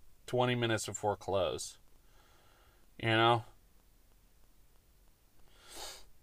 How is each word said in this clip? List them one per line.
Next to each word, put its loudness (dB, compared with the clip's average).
twenty 2
minutes 0
before -2
close. -2
You 0
know? 4